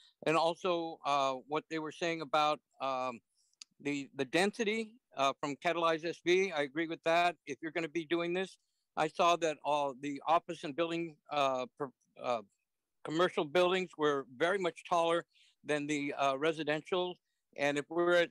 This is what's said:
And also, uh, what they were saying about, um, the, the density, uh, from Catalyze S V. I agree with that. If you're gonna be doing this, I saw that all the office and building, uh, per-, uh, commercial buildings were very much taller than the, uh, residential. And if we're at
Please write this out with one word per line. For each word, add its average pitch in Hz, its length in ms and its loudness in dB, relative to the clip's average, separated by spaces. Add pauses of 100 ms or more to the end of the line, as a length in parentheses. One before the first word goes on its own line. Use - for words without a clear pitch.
(260)
And 156 100 2
also, 165 680 0
uh, 139 280 2 (140)
what 151 220 -2
they 160 80 -4
were 156 140 -6
saying 165 280 -2
about, 151 400 0 (220)
um, 127 380 -4 (600)
the, 143 360 -4
the 139 100 -2
density, 208 640 0 (260)
uh, 135 240 2
from 143 240 -4
Catalyze 165 400 0
S 165 220 -6
V. 185 260 4
I 147 100 0
agree 147 240 -2
with 160 180 -8
that. 170 320 2 (100)
If 139 160 -8
you're 160 100 -8
gonna 165 160 -4
be 160 160 -4
doing 170 300 -2
this, 185 240 -4 (380)
I 156 120 0
saw 175 280 4
that 160 280 0
all 143 380 0
the 143 240 -6
office 165 380 0
and 139 120 -8
building, 165 400 -2 (140)
uh, 135 340 0 (140)
per-, 139 120 -6 (320)
uh, 123 200 -2 (640)
commercial 170 400 0
buildings 180 520 2
were 143 300 0 (100)
very 170 220 2
much 175 300 -4
taller 170 360 2 (400)
than 147 220 -2
the, 143 320 -2
uh, 139 200 2
residential. 160 800 -2 (400)
And 143 220 0
if 139 100 -6
we're 175 260 2
at 170 160 4